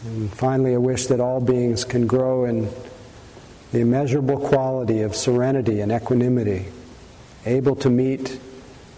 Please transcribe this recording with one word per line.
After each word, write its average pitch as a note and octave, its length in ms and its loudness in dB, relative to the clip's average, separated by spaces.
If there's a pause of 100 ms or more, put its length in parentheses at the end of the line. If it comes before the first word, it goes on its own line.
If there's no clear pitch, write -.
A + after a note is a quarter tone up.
And A2 260 -6
finally, C3 420 0
a B2 60 2
wish B2+ 260 0
that B2+ 140 2
all B2+ 200 0
beings B2 440 0
can A#2+ 220 0
grow B2+ 380 0
in A2+ 260 -2 (1000)
the - 80 2
immeasurable C3+ 580 2
quality C3 640 0
of G#2 140 -2
serenity B2 640 0
and G#2 100 -2
equanimity, A#2 760 0 (800)
able C3 320 2
to C3+ 140 2
meet C3 480 0 (600)